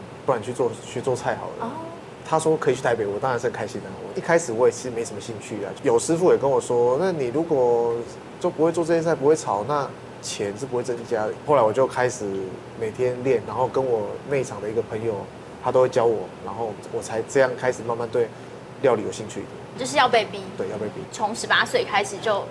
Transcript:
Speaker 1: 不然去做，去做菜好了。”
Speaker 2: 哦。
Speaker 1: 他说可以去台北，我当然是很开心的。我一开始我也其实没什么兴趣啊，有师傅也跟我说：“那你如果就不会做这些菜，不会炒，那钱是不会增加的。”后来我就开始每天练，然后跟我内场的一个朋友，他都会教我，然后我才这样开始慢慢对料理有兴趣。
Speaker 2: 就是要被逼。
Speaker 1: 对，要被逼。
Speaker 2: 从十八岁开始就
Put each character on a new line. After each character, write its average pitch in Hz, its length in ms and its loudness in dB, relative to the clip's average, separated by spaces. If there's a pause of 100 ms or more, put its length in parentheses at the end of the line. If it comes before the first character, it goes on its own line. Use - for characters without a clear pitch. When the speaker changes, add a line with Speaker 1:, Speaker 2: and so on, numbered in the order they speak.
(240)
Speaker 1:
不 139 80 2
然 113 100 0
去 120 120 -6
做， 120 180 2 (140)
去 120 160 -6
做 127 120 2
菜 120 220 -2
好 95 120 -8 (100)
了。” 233 100 -4
Speaker 2:
哦。 - 20 -6 (540)
Speaker 1:
他 160 140 2
说 156 180 4
可 143 140 2
以 127 40 4
去 123 60 -6
台 123 140 2
北， 110 100 0
我 101 140 -2
当 131 120 0
然 120 80 0
是 117 80 -6
很 113 60 0
开 110 140 -6
心 107 160 -6
的。 98 40 -12 (160)
我 - 160 -8
一 - 40 -4
开 170 160 4
始 165 120 -2
我 117 160 4
也 117 60 6
其 - 100 -6
实 127 80 -6
没 113 140 -4
什 104 100 -10
么 101 60 -8
兴 117 180 -10
趣 107 240 -10
啊， 98 60 -6 (140)
有 120 160 6
师 160 180 2
傅 165 160 6
也 110 60 6
跟 135 120 2
我 127 80 4
说 120 420 4
：“那 190 120 2
你 143 140 0
如 131 160 0
果 120 520 4 (460)
就 180 80 0
不 160 160 2
会 165 80 4
做 170 100 0
这 165 120 2
些 165 80 2
菜， 160 120 4
不 135 120 2
会 156 100 8
炒， 104 320 0
那 143 180 0 (360)
钱 101 360 -4
是 131 60 -8
不 131 100 -6
会 123 80 0
增 120 140 -2 (100)
加 107 200 0
的。” 98 80 -4 (120)
后 147 80 4
来 135 80 8
我 110 80 6
就 127 160 4
开 127 220 2
始 113 160 -4 (560)
每 110 100 -2
天 127 320 0
练， 123 240 2
然 107 80 -6
后 123 140 2
跟 131 160 0
我 113 220 2 (240)
内 139 120 2
场 113 200 -8
的 104 80 -4
一 - 20 -4
个 113 80 0
朋 110 240 -4
友， 110 100 0 (480)
他 123 80 0
都 127 120 6
会 127 80 6
教 120 160 4
我， 110 140 4 (260)
然 95 80 -6
后 110 180 -4 (200)
我 113 100 -4
才 113 260 -4
这 139 120 4
样 127 180 6
开 127 120 0
始 123 120 -2
慢 117 120 -2
慢 117 140 -4
对 120 180 2 (540)
料 131 140 6
理 107 80 0
有 98 100 -4
兴 107 160 -8
趣。 - 160 -8 (340)
Speaker 2:
就 254 80 -4
是 262 100 -2
要 262 120 6
被 226 160 4
逼。 196 160 -10 (180)
Speaker 1:
对， - 100 -2
要 208 80 -6
被 - 100 -4
逼。 101 140 -8 (100)
Speaker 2:
从 110 240 -2
十 - 120 -8
八 196 180 4
岁 - 200 0
开 202 200 0
始 202 140 -8
就 196 320 0